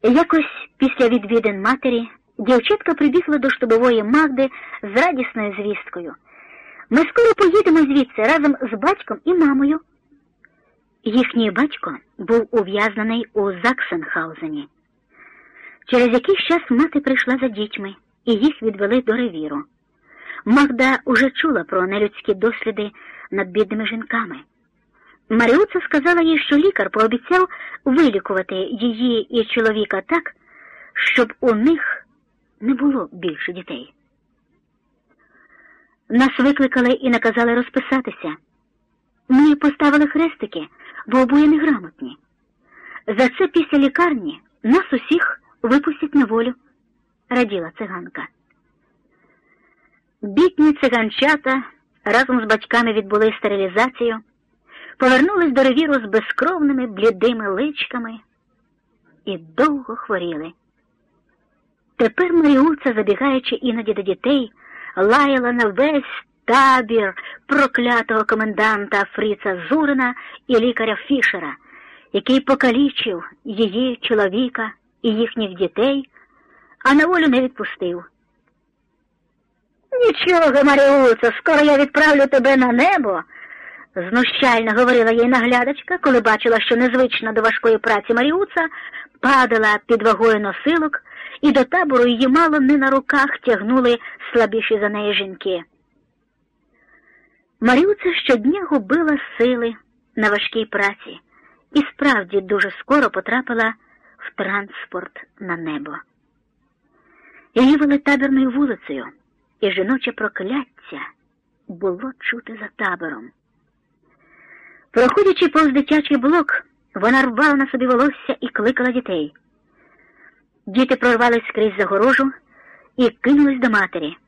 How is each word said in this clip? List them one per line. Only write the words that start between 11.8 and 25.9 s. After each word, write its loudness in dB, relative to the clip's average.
був 0
ув'язнений -2
у -2
Заксенхаузені. -6
Через 4
якийсь 2
час 0
мати 2
прийшла -2
за -2
дітьми, -8
і 2
їх 0
відвели -2
до -2
ревіру. -6
Магда 2
уже 0
чула -2
про -4
нелюдські -4
досліди -4
над -6
бідними -4
жінками. -8
Маріуца 2
сказала 0